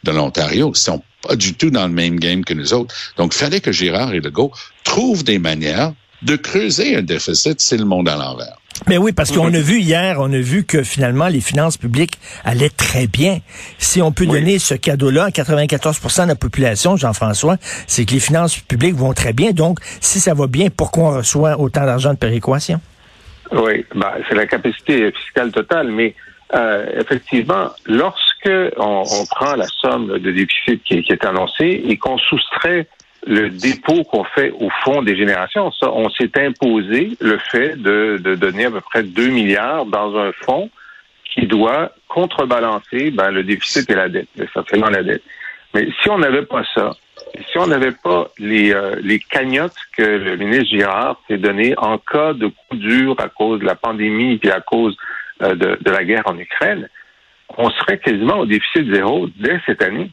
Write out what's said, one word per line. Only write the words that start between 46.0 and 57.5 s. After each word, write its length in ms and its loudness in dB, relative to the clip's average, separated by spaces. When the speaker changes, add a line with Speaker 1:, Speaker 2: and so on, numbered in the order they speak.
Speaker 3:
si 80 2
on 80 2
n'avait 280 2
pas 180 -4
ça, 160 0
si 80 -4
on 100 2
n'avait 260 2
pas 260 0
les, 340 4
euh, 280 0
les 180 0
cagnottes 540 -2
que 60 4
le 320 0
ministre 360 0
Girard 440 0
s'est 80 0
donné 400 2
en 220 0
cas 340 0
de 140 -2
coup 280 -10
dur 440 2
à 100 -4
cause 320 0
de 40 -4
la 100 2
pandémie 680 0
et 80 4
à 80 0
cause, 380 0
euh, 140 2
de, 260 0
de 100 2
la 120 0
guerre 220 0
en 120 -2
Ukraine, 520 -4